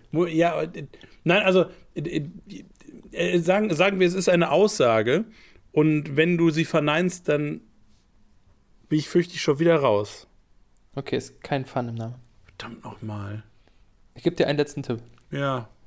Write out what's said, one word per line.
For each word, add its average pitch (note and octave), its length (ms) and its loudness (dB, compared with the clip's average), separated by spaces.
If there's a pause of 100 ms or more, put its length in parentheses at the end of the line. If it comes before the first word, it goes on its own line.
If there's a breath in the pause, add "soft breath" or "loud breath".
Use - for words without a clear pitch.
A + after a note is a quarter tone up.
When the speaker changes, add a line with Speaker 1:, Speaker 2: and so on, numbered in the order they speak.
(120)
Speaker 1:
Mu-, E3+ 160 0
ja, E3 340 0
äh, E3 240 -8 (380 loud breath)
nein, F3 180 4
also, F#3 240 4 (300 loud breath)
äh, D#3+ 300 -6 (840)
äh, F3+ 280 0
sagen, F#3 340 2
sagen F#3 260 2
wir, F#3 80 4
es F3 60 0
ist F#3+ 160 0
eine E3+ 220 2
Aussage. C#3 760 2 (460 soft breath)
Und D3+ 440 0
wenn E3+ 220 4
du E3 140 4
sie D#3 140 0
verneinst, D#3+ 640 0
dann D3 340 -2 (1300)
bin D#3 100 2
ich, C#3+ 100 -6
fürchte F3 260 0
ich, - 60 -8
schon C#3+ 180 0
wieder E3 180 4
raus. G#2+ 500 0 (680)
Speaker 2:
Okay, C3+ 220 -6
ist - 260 -10
kein C3+ 220 -4
Fun A#2+ 240 -6
im A#2 60 -10
Namen. A2+ 200 -10 (280)
Speaker 1:
Verdammt - 400 -18
noch - 180 -16
mal. G#2+ 420 -10 (720)
Speaker 2:
Ich - 80 -20
geb E3+ 120 0
dir C#3+ 120 2
einen C#3+ 120 -2
letzten C#3+ 240 -4
Tipp. A#2 160 -6 (320)
Speaker 1:
Ja. C3+ 360 -4 (200)